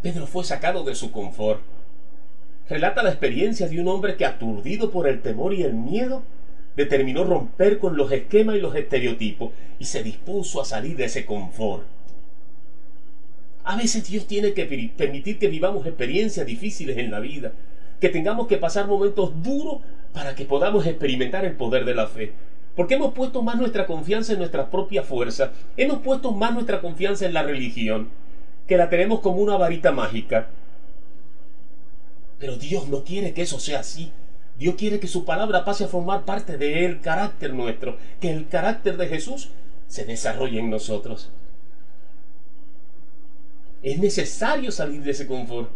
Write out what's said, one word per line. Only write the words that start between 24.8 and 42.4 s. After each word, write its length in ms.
fuerza, 520
hemos 280
puesto 280
más 220
nuestra 280
confianza 440
en 80
la 80
religión, 680
que 100
la 120
tenemos 320
como 160
una 180
varita 380
mágica. 560
Pero 200
Dios 320
no 160
quiere 280
que 100
eso 180
sea 180
así. 320
Dios 160
quiere 240
que 80
su 160
palabra 400
pase 220
a 20
formar 380
parte 320
del 420
carácter 540
nuestro, 440
que 100
el 200
carácter 480
de 100
Jesús 440
se 160
desarrolle 560
en 100
nosotros. 600